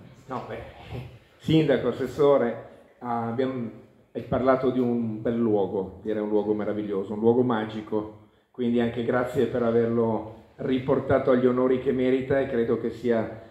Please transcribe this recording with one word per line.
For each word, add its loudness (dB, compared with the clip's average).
No, -10
beh, -10
sindaco, 2
assessore, 2
ah, -4
abbiamo, -4
hai -8
parlato 2
di 0
un -2
bel -2
luogo, 0
direi -4
un -2
luogo 2
meraviglioso, -4
un -6
luogo 6
magico, -4
quindi 0
anche 0
grazie 0
per -2
averlo 0
riportato 2
agli 4
onori 2
che 0
merita 2
e 0
credo 0
che -4
sia -2